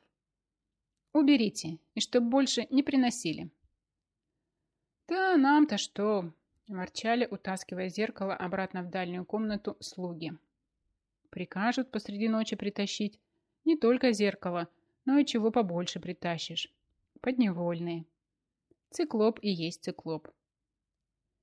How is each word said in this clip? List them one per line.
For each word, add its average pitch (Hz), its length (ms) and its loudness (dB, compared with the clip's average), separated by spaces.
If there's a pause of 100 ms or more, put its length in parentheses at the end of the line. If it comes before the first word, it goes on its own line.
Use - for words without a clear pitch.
(1160)
"Уберите, 233 640 4 (160)
и 220 60 -4
чтоб 247 220 2
больше 247 480 2
не 262 120 4
приносили". 240 680 0 (1600)
"Да 370 280 4
нам-то 285 420 6
что?" – 202 540 -2 (360)
ворчали, 220 580 -2
утаскивая 185 600 -6
зеркало 196 480 -4
обратно 185 460 -6
в 175 80 -10
дальнюю 180 340 -6
комнату, 208 560 -4
слуги. 165 520 -10 (1000)
Прикажут 226 600 -4
посреди 208 380 -4
ночи 220 280 -2
притащить 202 640 -4 (460)
не 320 120 4
только 247 360 4
зеркало, 190 560 0 (380)
но 269 120 6
и 285 60 6
чего 226 260 0
побольше 180 480 0
притащишь. 170 720 -6 (480)
Подневольные. 175 840 0 (840)
Циклоп 226 520 0
и 208 80 0
есть 165 340 -4
циклоп. 160 440 -8 (1160)